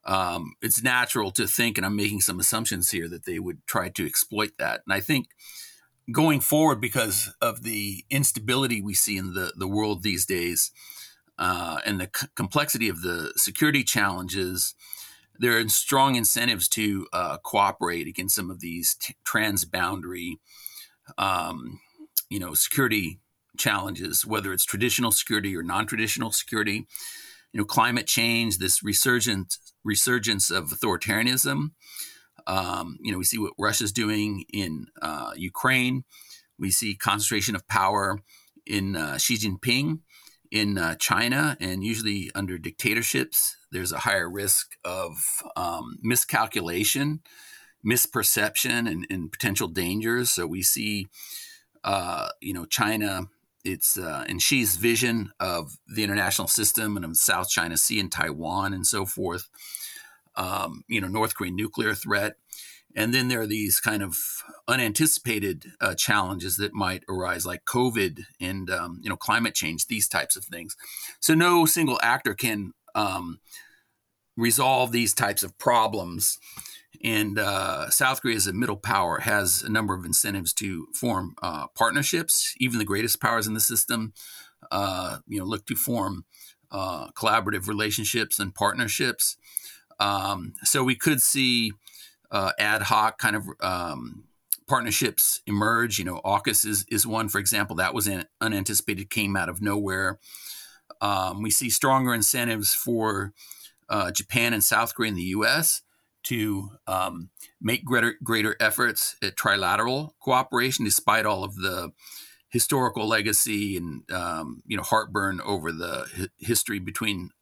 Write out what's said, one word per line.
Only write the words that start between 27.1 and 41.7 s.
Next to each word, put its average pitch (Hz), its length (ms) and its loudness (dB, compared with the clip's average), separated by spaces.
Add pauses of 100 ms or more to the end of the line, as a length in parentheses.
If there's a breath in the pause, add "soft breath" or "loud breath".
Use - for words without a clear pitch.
You 113 60 -4
know, 104 60 0
climate 120 420 2
change, 117 500 2
this 92 260 0
resurgent, 107 760 2 (260)
resurgence 107 680 2
of 87 140 -2
authoritarianism. 123 1080 0 (760 loud breath)
Um, 90 560 -4
you - 100 -4
know, 92 60 -2
we 92 60 -2
see 101 140 2
what 104 200 -4
Russia's 101 360 0
doing 104 580 0
in, 85 360 -4 (140)
uh, 76 340 -6
Ukraine. 127 680 0 (560 loud breath)
We 95 120 0
see 104 240 0
concentration 104 600 0
of 92 120 -6
power 98 540 2 (440 soft breath)
in, 98 320 0
uh, 78 200 -4
Xi 127 200 0
Jinping 123 640 0 (520 loud breath)
in, 101 260 0
uh, 82 180 0
China, 131 640 0
and 92 260 -4